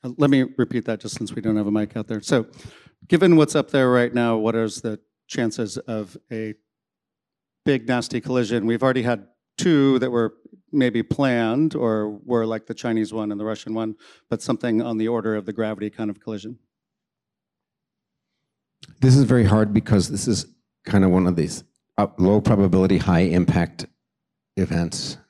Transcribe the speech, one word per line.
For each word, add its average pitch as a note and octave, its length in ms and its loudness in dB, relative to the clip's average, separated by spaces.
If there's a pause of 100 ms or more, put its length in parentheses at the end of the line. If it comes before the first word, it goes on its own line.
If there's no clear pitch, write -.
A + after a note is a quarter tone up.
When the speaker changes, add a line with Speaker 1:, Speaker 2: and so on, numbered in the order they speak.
Speaker 1:
Uh, B2+ 140 -8
let C#3+ 120 4
me C3+ 140 4 (120)
repeat A#2 300 -2
that A2+ 140 -4
just - 160 -12
since G#2 180 -10
we A2 80 -8
don't G#2+ 140 0
have G#2 100 0
a G2+ 40 -2
mic G#2+ 260 -2
out G#2+ 120 -8
there. A2 120 -6
So, A#2+ 260 0 (640)
given F3 280 6
what's D3+ 180 4
up C#3+ 160 0
there C3 200 4
right A#2+ 220 2
now, A#2 240 0
what A2 180 0
is A2+ 280 -2
the A2 180 -8 (280)
chances A2+ 500 -4
of G#2+ 380 -10 (140)
a A2 240 -8 (1080)
big, B2+ 220 0
nasty B2 340 -2
collision? A#2 460 -2
We've A2+ 160 0
already C3 200 2
had A#2+ 240 -2 (300)
two C#3 440 4
that B2+ 100 -2
were A#2 240 0 (380)
maybe B2 300 2
planned B2+ 720 0
or A2 360 -2 (140)
were A#2 220 0
like A2 200 -6
the A#2 80 -10
Chinese A2 380 -2
one G#2+ 180 -6
and G#2 100 -8
the G#2+ 40 -6
Russian A2 300 -8
one, A2 200 -6 (340)
but A#2 140 -4
something A#2+ 400 -2
on A#2 160 -4
the A2 100 -2
order A2 280 -2
of G2 100 -8
the A2 60 -10
gravity G#2+ 380 -6
kind G#2+ 200 -8
of G2 100 -12
collision. A2 380 -12 (2500)
Speaker 2:
This C3 160 6
is C#3 80 6
very A#2 200 4
hard G#2 280 4
because G#2 380 0
this - 160 -6
is A2 200 -2 (380)
kind G2 200 2
of F#2 60 4
one F2+ 160 4
of F2 100 0
these, - 260 -4 (360)
uh, G2+ 100 0 (100)
low G2 220 4
probability, F#2+ 580 2
high F2 220 2
impact F2 680 0 (680)
events. E2+ 640 -4 (120)